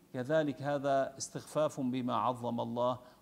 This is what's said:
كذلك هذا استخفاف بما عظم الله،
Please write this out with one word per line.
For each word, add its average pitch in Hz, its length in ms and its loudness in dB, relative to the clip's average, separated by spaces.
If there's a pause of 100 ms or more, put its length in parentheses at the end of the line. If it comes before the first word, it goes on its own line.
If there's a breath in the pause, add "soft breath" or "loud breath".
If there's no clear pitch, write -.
(140)
كذلك 139 480 0
هذا 139 560 0
استخفاف - 640 -2
بما 123 360 0
عظم 117 460 0
الله، 120 380 0 (220 loud breath)